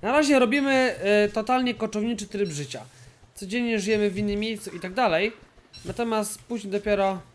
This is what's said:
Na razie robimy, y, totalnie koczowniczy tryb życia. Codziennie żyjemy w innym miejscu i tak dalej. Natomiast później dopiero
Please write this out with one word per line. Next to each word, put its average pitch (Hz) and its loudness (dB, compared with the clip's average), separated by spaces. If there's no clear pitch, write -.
Na 226 -2
razie 285 6
robimy, 262 4
y, 208 -2
totalnie 247 0
koczowniczy 214 -4
tryb 196 -2
życia. 135 -10
Codziennie 226 -2
żyjemy 208 2
w 185 -6
innym 208 -2
miejscu 208 -6
i 170 -10
tak 185 -10
dalej. 208 2
Natomiast 214 -2
później 202 -6
dopiero 196 0